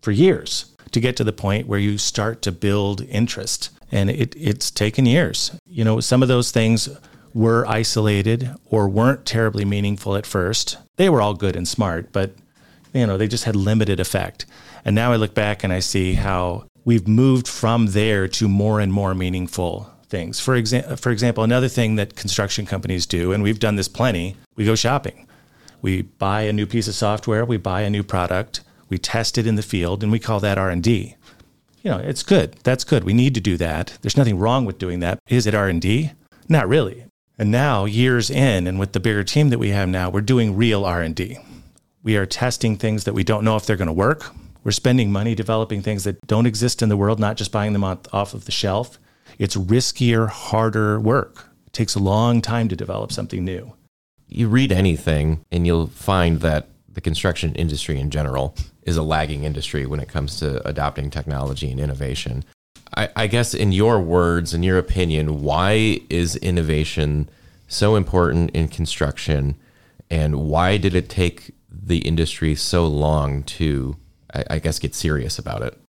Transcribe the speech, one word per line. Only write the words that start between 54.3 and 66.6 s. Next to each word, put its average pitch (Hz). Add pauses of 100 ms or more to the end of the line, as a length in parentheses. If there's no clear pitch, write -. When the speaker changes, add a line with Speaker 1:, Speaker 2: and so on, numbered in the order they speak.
Speaker 2:
read 123
anything, 80
and 85
you'll 82
find 85
that 78 (240)
the -
construction 85
industry 76
in 71
general 69 (280)
is 85
a 80
lagging 78
industry 71
when 71
it 67
comes 71
to 71
adopting 71
technology 69
and 65
innovation. 67 (520)
I, -
I 110
guess 117
in 101
your 104
words, 85
in 85
your 92
opinion, 78
why 98
is 85
innovation 78 (380)